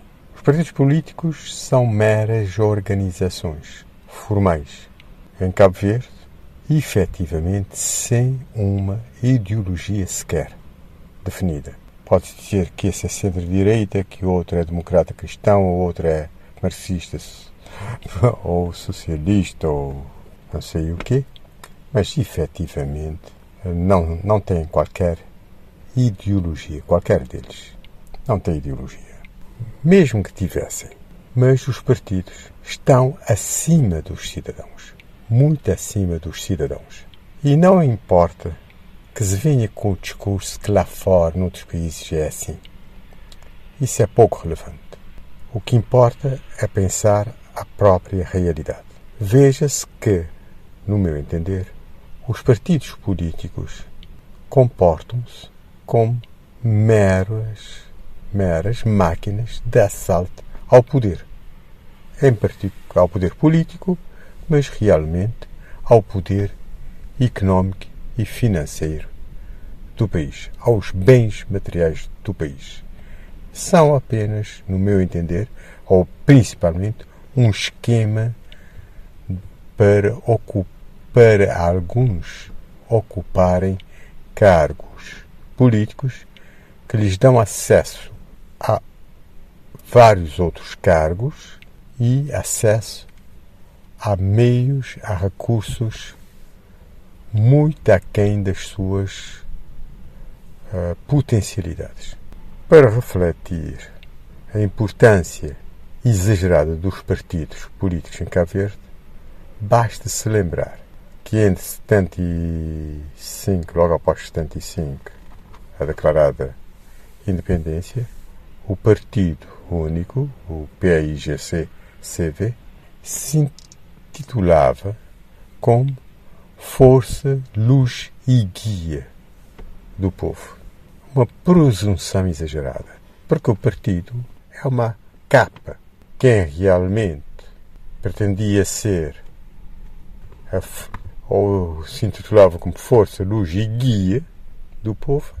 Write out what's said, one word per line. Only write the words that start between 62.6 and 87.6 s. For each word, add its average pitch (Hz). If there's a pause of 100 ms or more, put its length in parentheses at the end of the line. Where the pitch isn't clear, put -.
ao 87
poder 90
político, 165 (500)
mas 147
realmente 87 (340)
ao 117
poder 98 (680)
económico 95 (300)
e 107
financeiro 78 (880)
do 113
país, 73 (120)
aos 113
bens 110
materiais 85 (140)
do 101
país. - (720)
São 151
apenas, 107
no 92
meu 98
entender, 85 (360)
ou 92 (180)
principalmente, 98 (300)
um 120
esquema 110 (1400)
para 101 (100)
ocu-, 107 (460)
para 104
alguns 90 (380)
ocuparem 95 (560)
cargos - (320)
políticos 120 (640)
que -
lhes 101
dão 127
acesso - (500)